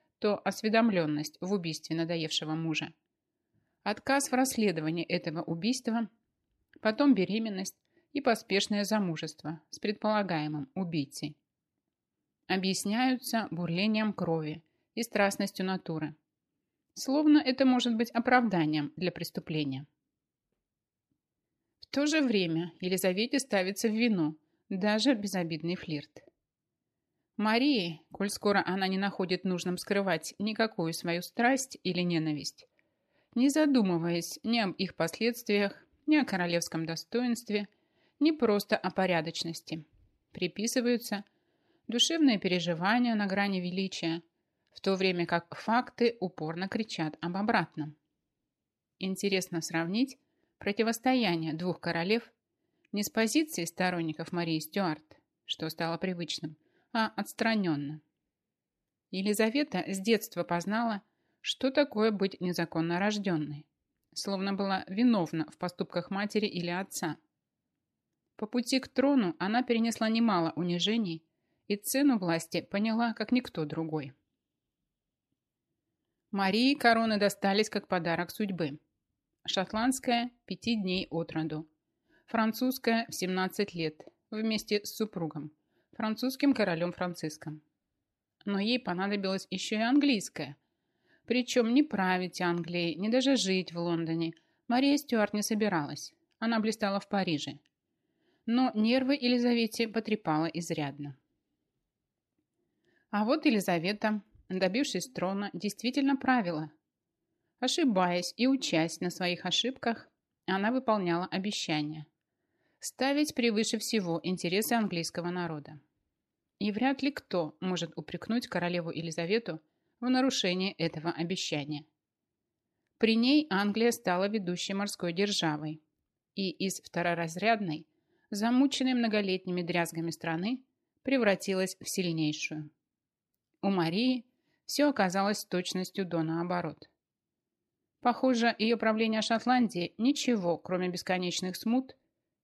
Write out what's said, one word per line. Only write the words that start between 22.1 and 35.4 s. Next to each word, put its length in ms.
время 600
Елизавете 600
ставится 480
в 40
вину 460
даже 460
безобидный 600
флирт. 480
Марии, 640
коль 180
скоро 340
она 220
не 120
находит 440
нужным 360
скрывать 600
никакую 540
свою 300
страсть 600
или 200
ненависть, 640
не 140
задумываясь 960
ни 140
об 140
их 220
последствиях, 880